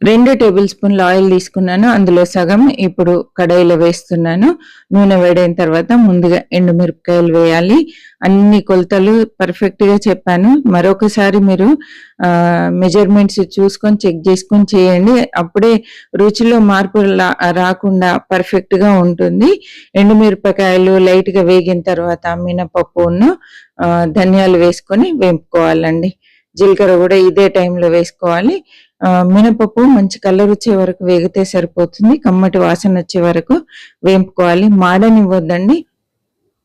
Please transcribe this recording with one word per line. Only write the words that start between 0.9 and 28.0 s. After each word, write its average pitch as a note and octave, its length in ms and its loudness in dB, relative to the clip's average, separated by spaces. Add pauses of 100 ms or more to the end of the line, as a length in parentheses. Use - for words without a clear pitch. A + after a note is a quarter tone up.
ఆయిల్ F#3 280 0
తీసుకున్నాను. F#3 580 -2
అందులో F#3 360 2
సగం F#3+ 440 0
ఇప్పుడు F3 560 -2 (120)
కడాయిలో F3 380 0
వేస్తున్నాను. E3+ 840 -2 (340)
నూనె G3 240 2
వేడైన F3 360 2
తర్వాత E3+ 400 -2
ముందుగా F3+ 500 2 (100)
ఎండుమిరపకాయలు F3 840 0
వేయాలి. E3+ 540 0 (300)
అన్ని G3+ 380 2
కొలతలు G3 640 0
పర్ఫెక్ట్ F#3+ 580 -6
గా G3+ 160 2 (100)
చెప్పాను. F#3+ 580 0
మరొకసారి G3 720 0
మీరు, G3 380 2 (460)
ఆ, F3+ 40 0 (440)
మెజర్మెంట్స్ G3 680 0
చూసుకొని G3 560 -2 (100)
చెక్ E3+ 220 -4
చేసుకొని G3 480 0
చేయండి. F#3 600 2
అప్పుడే G#3 460 -2 (340)
రుచిలో A3 420 0
మార్పు G3+ 400 0
లా-, F#3 520 0
రాకుండా F#3 680 -2
పర్ఫెక్ట్ F3+ 580 -4
గా G3+ 180 2
ఉంటుంది. F3+ 760 0 (280)
ఎండుమిరపకాయలు F#3+ 1040 2
లైట్ F#3 320 2
గా F#3 120 0
వేగిన F3+ 380 0
తర్వాత E3+ 460 -4
మినపప్పును, F3 1080 -2 (480)
ఆ, E3+ 200 -2
ధనియాలు F#3 540 0
వేసుకొని G3 540 -2
వేపుకోవాలండి. E3 1000 -2 (440)
జీలకర్ర F#3+ 400 2
కూడా F3+ 180 0
ఇదే F#3 340 2
టైంలో F3+ 400 -2
వేసుకోవాలి. F3 760 -2 (400)